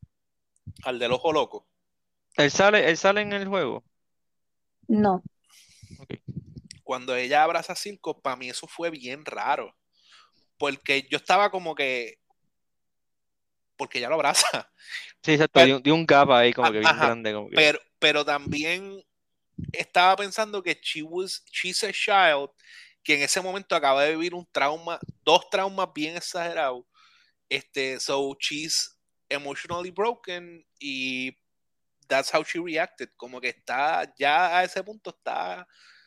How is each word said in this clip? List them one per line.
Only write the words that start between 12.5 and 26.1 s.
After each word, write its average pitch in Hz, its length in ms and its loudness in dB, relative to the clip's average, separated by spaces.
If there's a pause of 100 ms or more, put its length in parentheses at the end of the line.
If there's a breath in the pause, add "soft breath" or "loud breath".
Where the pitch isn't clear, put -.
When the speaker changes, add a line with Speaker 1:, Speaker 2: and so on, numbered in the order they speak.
Speaker 1:
porque 131 220 -8
ya 120 100 -6
lo 156 60 0
abraza. 147 560 0 (520 loud breath)
Speaker 2:
Sí, 156 100 4
exacto, 147 280 6
Speaker 1:
Pero - 20 12
Speaker 2:
dio, 135 160 6
dio 139 160 4
un 165 100 0
gap 139 260 8
ahí 120 220 8
como 123 180 2
Speaker 1:
a-, - 20 -4
Speaker 2:
que 107 60 0
bien 143 200 4
Speaker 1:
ajá, - 0 -
Speaker 2:
grande, 117 340 0
como 107 160 -8
que - 60 -8
Speaker 1:
pero, 151 240 4 (200)
pero 147 260 2
también 156 800 -6 (680)
estaba 180 440 2
pensando 208 460 -6
que 170 200 -4
she 156 200 -8
was, 175 480 -8
she's - 320 -6
a 196 100 -6
child 165 580 2 (520 soft breath)
que 151 120 4
en 143 80 0
ese 180 180 0
momento 190 340 -4
acaba 139 280 4
de 151 100 2
vivir 170 220 -4
un 175 160 -14
trauma, 160 480 -2 (260)
dos 165 260 6
traumas 190 440 -2
bien 156 220 -6